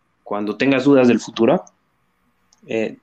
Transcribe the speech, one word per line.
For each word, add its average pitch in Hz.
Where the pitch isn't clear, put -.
cuando 104
tengas 135
dudas 135
del 110
futuro, 127
eh, 113